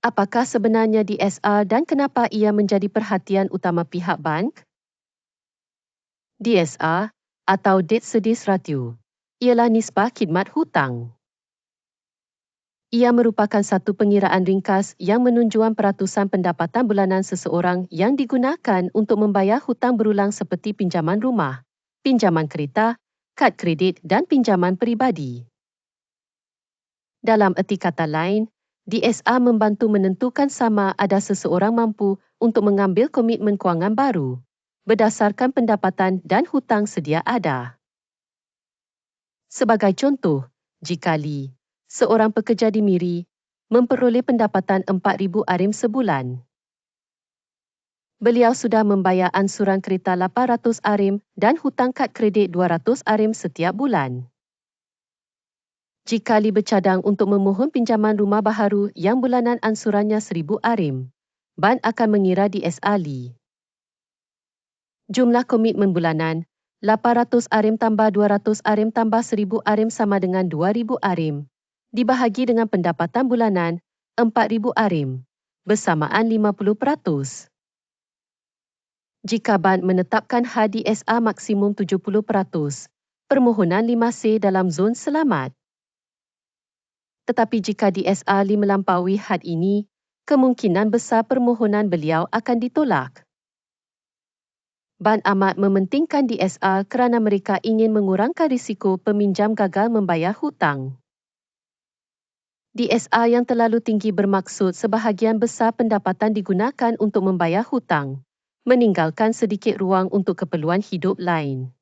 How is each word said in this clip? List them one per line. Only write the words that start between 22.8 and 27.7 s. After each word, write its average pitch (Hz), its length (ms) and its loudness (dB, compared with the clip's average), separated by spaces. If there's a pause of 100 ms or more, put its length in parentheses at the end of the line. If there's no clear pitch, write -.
kad 254 240 0
kredit 175 480 0
dan 214 240 0
pinjaman 190 480 2
peribadi. 208 640 -2 (1800)
Dalam 208 400 2
erti 185 240 -2